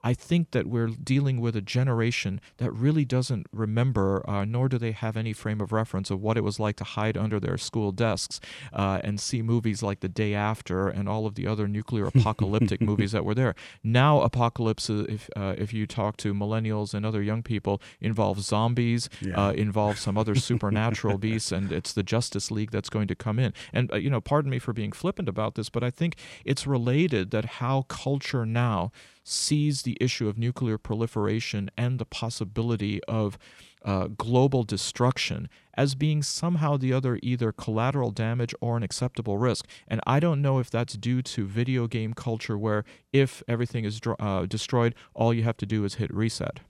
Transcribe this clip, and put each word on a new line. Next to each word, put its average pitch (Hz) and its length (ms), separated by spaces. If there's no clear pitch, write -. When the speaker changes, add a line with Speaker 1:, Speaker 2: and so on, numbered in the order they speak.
Speaker 1:
I 120 80
think 170 380
that 113 160
we're 117 220
dealing 131 500
with 117 160
a 107 60
generation 117 800
that 123 160
really 143 320
doesn't 127 480
remember, 107 760
uh, 101 140
nor 120 240
do 127 100
they 113 140
have 110 240
any 110 160
frame 107 300
of 104 100
reference 110 400
of 95 80
what 110 160
it 110 80
was 101 160
like 104 180
to 95 60
hide 107 340
under 110 220
their 95 180
school 101 360
desks, 107 480
uh, 98 280
and 104 200
see 123 200
movies 113 400
like 101 200
The 98 80
Day 104 240
After 104 560
and 98 180
all 110 180
of 104 100
the 92 120
other 104 220
nuclear 104 380
apocalyptic 107 760
Speaker 2:
<laughs> 104 80
Speaker 1:
movies 104 240
that 95 100
were 101 100
there. 120 220
Now, 131 380
apocalypse, 117 720
uh, 104 180
if, 107 300
uh, 98 200
if 104 140
you 107 160
talk 104 300
to 104 160
millennials 107 600
and 104 120
other 110 180
young 107 180
people, 101 400
involves 101 440
zombies, 117 640
Speaker 2:
Yeah. 95 260
Speaker 1:
uh, 101 60
involves 104 480
some 101 160
other 110 180
Speaker 2:
<laughs> 123 140
Speaker 1:
supernatural 107 680
beasts, 110 360
and 92 180
it's - 220
the 104 100
Justice 113 480
League 107 200
that's - 180
going 107 180
to 95 80
come 110 240
in. 127 140
And, 123 180
uh, - 60
you 107 140
know, 127 100
pardon 147 320
me 127 80
for 120 140
being 104 180
flippant 180 380
about 107 260
this, 110 140
but 117 120
I 123 100
think 165 260
it's 139 240
related 127 640
that 110 140
how 131 380
culture 135 640
now 113 460
sees 147 580
the 120 180
issue 123 260
of 104 100
nuclear 117 400
proliferation 107 1000
and 123 200
the 117 60
possibility 107 1040
of, 107 300
uh, 95 220
global 123 560
destruction - 840
as 139 200
being 151 260
somehow 156 540
the 131 160
other 127 320
either 120 300
collateral 120 580
damage 117 480
or 117 160
an 117 80
acceptable 113 540
risk. 117 280
And 110 180
I 135 140
don't 151 220
know 135 180
if 120 100
that's 117 260
due 123 260
to 113 240
video 120 420
game 110 260
culture 113 440
where 107 260
if 135 340
everything 117 380
is 107 160
dr-, 117 180
uh, 95 260
destroyed, 117 480
all 117 200
you 117 100
have 117 140
to - 80
do 104 200
is 98 100
hit - 180
reset. 107 460